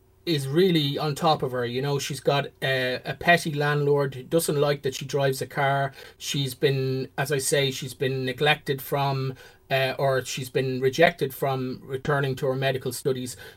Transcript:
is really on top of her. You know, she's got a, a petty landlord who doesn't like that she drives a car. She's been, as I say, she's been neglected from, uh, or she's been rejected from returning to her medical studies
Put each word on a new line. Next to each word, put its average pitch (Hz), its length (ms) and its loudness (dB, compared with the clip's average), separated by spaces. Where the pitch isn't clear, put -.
is 143 220 -2
really 151 500 4
on 151 160 0
top 156 300 2
of 127 80 -2
her. 123 140 -2
You 120 180 -2
know, 143 160 0
she's 135 220 -6
got 143 260 2
a, 131 420 0
a 147 80 -6
petty 170 400 2
landlord 143 600 2
who 123 80 -12
doesn't 165 360 2
like 147 220 2
that 131 140 -4
she - 100 -8
drives 139 360 0
a 131 40 -6
car. 139 460 0
She's 139 380 -4
been, 131 640 0
as 143 140 -2
I 147 60 0
say, 139 320 2
she's 131 240 -8
been 131 320 -2
neglected 143 560 0
from, 135 520 -2
uh, 135 300 0
or 135 240 2
she's - 260 -8
been 131 300 -2
rejected 135 540 2
from 131 500 -4
returning 135 520 -2
to 139 100 -4
her 131 100 2
medical 135 380 -2
studies 127 420 -4